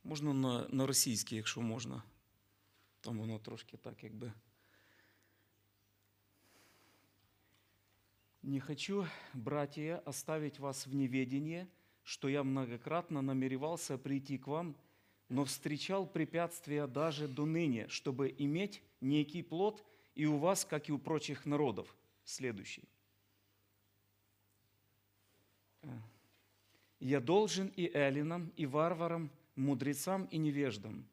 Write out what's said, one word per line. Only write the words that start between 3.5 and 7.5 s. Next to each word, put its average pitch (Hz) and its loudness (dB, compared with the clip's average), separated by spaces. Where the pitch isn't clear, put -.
так, - -14
якби. 113 -10